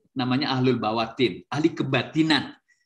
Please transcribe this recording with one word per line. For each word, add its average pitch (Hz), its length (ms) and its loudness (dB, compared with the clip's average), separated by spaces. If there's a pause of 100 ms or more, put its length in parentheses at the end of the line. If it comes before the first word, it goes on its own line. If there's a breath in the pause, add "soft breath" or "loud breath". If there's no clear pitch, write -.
(140)
namanya 131 400 0
ahlul 127 240 2
bawatin, 113 720 -2
ahli 156 240 0
kebatinan. 139 800 0 (320)